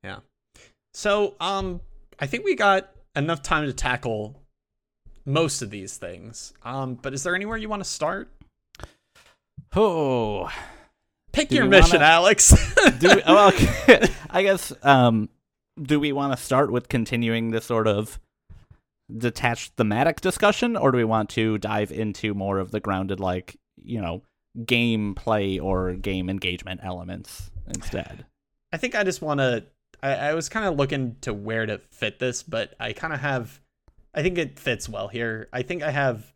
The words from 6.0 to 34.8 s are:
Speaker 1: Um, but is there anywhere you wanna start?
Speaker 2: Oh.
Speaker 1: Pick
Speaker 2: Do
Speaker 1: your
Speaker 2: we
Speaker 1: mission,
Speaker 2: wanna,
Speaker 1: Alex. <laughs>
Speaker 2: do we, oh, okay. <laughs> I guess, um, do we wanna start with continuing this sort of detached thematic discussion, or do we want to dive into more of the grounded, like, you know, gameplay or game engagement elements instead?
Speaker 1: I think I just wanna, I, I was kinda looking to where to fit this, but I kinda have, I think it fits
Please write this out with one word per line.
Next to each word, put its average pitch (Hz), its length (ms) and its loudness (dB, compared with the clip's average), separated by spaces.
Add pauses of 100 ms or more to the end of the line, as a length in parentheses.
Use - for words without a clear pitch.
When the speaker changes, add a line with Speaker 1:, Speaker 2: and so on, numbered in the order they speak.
Speaker 1:
Um, 127 320 -8
but 135 180 -8
is 135 80 -8
there 180 140 -2
anywhere 208 200 -6
you 214 120 -10
wanna 202 160 -6
start? 185 480 -6 (1400)
Speaker 2:
Oh. 131 760 0 (800)
Speaker 1:
Pick 302 180 0
Speaker 2:
Do - 60 0
Speaker 1:
your 254 80 4
Speaker 2:
we 190 60 2
Speaker 1:
mission, 180 300 8
Speaker 2:
wanna, 147 60 8
Speaker 1:
Alex. 170 440 6 (240)
<laughs> 220 240 6
Speaker 2:
do - 180 8
we, - 80 2
oh, 196 240 8
okay. - 600 6 (120)
<laughs> - 100 -18
I 185 120 0
guess, 196 300 0 (100)
um, 120 460 6 (520)
do 147 200 0
we 147 120 -2
wanna 139 240 -2
start 135 360 0
with 120 160 -2
continuing 117 640 -2
this 113 140 -4
sort 113 200 0
of 107 320 -2 (1000)
detached 117 600 -4
thematic 120 440 0
discussion, 208 560 0
or 143 140 -4
do 127 80 0
we 117 60 2
want 110 260 -2
to 110 280 -2
dive 104 340 -4
into 107 420 -6
more 98 240 -4
of 95 140 -6
the 107 80 -4
grounded, 95 400 -6
like, 92 360 -6 (260)
you 117 180 -8
know, 87 220 -8 (360)
gameplay 107 1040 -2
or 92 320 -2
game 92 340 -6
engagement 92 540 -8
elements 90 680 -14 (180)
instead? - 580 -10 (460)
Speaker 1:
I 165 40 -8
think 240 200 -4
I 208 80 0
just 185 180 -4
wanna, 135 420 -2 (380)
I, 139 120 -2
I 147 200 -2
was 165 140 -6
kinda 214 220 -4
looking 139 520 -2
to 123 100 -6
where 110 340 -4
to 107 120 -6 (140)
fit - 260 -8
this, 123 240 -4
but 113 380 -6
I 117 120 -8
kinda 156 240 -8
have, 135 440 -6 (540)
I 151 80 -2
think 180 160 0
it 143 200 -6
fits - 300 -4